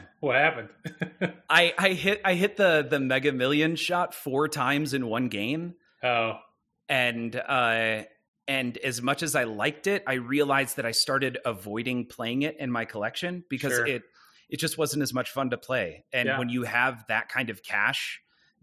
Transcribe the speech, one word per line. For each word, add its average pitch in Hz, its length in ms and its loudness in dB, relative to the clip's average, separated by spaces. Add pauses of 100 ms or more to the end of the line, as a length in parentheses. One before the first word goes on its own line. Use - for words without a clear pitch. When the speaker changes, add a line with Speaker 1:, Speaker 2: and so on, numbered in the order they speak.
Speaker 1:
<laughs> - 100 -20
what 131 160 2
happened? 127 340 2 (760)
<laughs> - 60 -10
Speaker 2:
I, 170 280 6
I 190 160 4
hit, 196 300 0
I 185 120 4
hit 202 200 0
the, 165 320 6
the 143 120 0
Mega 135 320 2
Million 147 440 2
shot 175 380 -2
four 143 340 0
times 143 460 0
in 131 140 -2
one 120 220 0
game. 139 460 -4 (280)
Speaker 1:
Oh. 117 300 2 (540)
Speaker 2:
And, 120 480 0
uh, 113 680 2 (440)
and 127 300 -2
as 123 240 -4
much 135 220 0
as 147 120 -2
I 127 100 2
liked 117 420 -2
it, 196 180 0
I 135 100 2
realized 135 600 2
that 127 100 -4
I 117 60 0
started 131 540 0
avoiding 117 600 -2
playing 123 380 -4
it 151 160 -4
in 135 100 -4
my 117 160 -2
collection 170 640 -6
because 131 240 -2
Speaker 1:
Sure. 120 140 2
Speaker 2:
it, 127 160 -2 (460)
it - 100 -6
just - 180 -2
wasn't 151 240 0
as 131 120 -2
much 127 180 -2
fun 135 180 -2
to 120 80 -2
play. 98 560 -4
And 123 140 0
Speaker 1:
Yeah. 135 100 0
Speaker 2:
when 123 120 -2
you 123 140 -2
have 120 440 0
that 113 220 -2
kind 123 200 -2
of 101 140 -10
cash - 580 -2 (420)